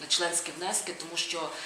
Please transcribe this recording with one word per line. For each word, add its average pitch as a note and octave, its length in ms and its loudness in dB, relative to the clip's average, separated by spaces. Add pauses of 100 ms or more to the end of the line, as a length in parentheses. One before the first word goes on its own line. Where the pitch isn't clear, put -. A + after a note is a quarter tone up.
членські E3+ 500 4
внески, F3+ 420 0
тому E3+ 160 -8
що, D#3+ 340 0 (160)